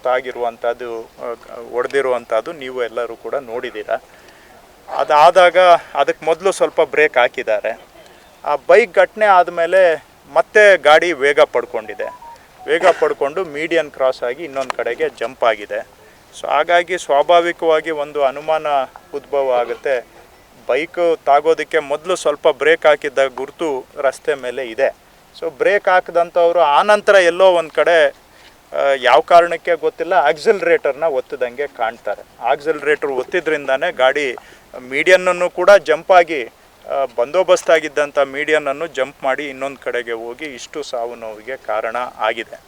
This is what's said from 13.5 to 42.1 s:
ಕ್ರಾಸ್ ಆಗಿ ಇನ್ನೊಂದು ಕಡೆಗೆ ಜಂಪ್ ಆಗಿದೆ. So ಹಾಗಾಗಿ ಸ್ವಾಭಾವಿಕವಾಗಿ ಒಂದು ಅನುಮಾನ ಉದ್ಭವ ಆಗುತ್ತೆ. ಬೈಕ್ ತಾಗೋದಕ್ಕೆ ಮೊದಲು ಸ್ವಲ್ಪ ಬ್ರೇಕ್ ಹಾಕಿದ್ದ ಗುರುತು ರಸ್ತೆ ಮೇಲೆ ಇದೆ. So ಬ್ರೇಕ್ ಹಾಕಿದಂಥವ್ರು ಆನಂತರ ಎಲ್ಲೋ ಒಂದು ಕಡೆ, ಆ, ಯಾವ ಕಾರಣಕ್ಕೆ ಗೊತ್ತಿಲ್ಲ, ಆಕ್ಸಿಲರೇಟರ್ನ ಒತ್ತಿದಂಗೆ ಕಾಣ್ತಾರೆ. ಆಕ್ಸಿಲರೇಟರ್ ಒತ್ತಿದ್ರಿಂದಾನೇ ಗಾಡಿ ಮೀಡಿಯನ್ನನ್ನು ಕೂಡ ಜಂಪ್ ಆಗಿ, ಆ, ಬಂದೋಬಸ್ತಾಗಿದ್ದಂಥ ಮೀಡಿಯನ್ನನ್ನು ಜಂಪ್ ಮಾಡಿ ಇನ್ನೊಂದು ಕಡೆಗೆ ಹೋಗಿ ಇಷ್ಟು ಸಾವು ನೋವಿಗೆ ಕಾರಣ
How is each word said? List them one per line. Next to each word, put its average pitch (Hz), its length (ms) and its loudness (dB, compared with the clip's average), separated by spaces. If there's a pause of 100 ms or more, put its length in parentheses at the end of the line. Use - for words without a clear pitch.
ಕ್ರಾಸ್ 131 320 -2
ಆಗಿ 135 200 -6
ಇನ್ನೊಂದು 135 340 -8
ಕಡೆಗೆ 120 320 -4
ಜಂಪ್ 123 340 -8
ಆಗಿದೆ. 107 560 -6 (420)
So - 60 -10
ಹಾಗಾಗಿ 175 500 0
ಸ್ವಾಭಾವಿಕವಾಗಿ 160 960 0
ಒಂದು 147 320 -4
ಅನುಮಾನ 151 440 -4 (480)
ಉದ್ಭವ 135 380 -4
ಆಗುತ್ತೆ. 120 520 -4 (640)
ಬೈಕ್ 165 580 -2
ತಾಗೋದಕ್ಕೆ 151 540 0
ಮೊದಲು 151 360 -6
ಸ್ವಲ್ಪ 151 320 -2
ಬ್ರೇಕ್ 156 380 0
ಹಾಕಿದ್ದ 147 340 2 (160)
ಗುರುತು 135 500 -8 (120)
ರಸ್ತೆ 143 380 -4
ಮೇಲೆ 123 320 -10
ಇದೆ. 117 280 -2 (440)
So 165 100 -8
ಬ್ರೇಕ್ 170 380 0
ಹಾಕಿದಂಥವ್ರು 170 720 2
ಆನಂತರ 202 560 4
ಎಲ್ಲೋ 185 360 4
ಒಂದು 165 200 0
ಕಡೆ, 156 360 2
ಆ, 139 60 -2 (840)
ಯಾವ 123 240 4
ಕಾರಣಕ್ಕೆ 170 540 2
ಗೊತ್ತಿಲ್ಲ, 160 380 -4
ಆಕ್ಸಿಲರೇಟರ್ನ 160 880 0
ಒತ್ತಿದಂಗೆ 131 640 -6
ಕಾಣ್ತಾರೆ. 113 540 -8 (200)
ಆಕ್ಸಿಲರೇಟರ್ 147 680 -2
ಒತ್ತಿದ್ರಿಂದಾನೇ 147 800 -4
ಗಾಡಿ 131 440 0 (440)
ಮೀಡಿಯನ್ನನ್ನು 175 720 0
ಕೂಡ 180 200 0
ಜಂಪ್ 160 420 4
ಆಗಿ, 160 340 4
ಆ, - 40 -20 (680)
ಬಂದೋಬಸ್ತಾಗಿದ್ದಂಥ 151 1040 0
ಮೀಡಿಯನ್ನನ್ನು 147 680 -2
ಜಂಪ್ 135 360 -8
ಮಾಡಿ 139 260 -4
ಇನ್ನೊಂದು 135 340 -12
ಕಡೆಗೆ 123 280 -6
ಹೋಗಿ 117 340 -10
ಇಷ್ಟು 139 380 -14
ಸಾವು 120 320 -8
ನೋವಿಗೆ 113 420 -14
ಕಾರಣ 113 380 -6 (220)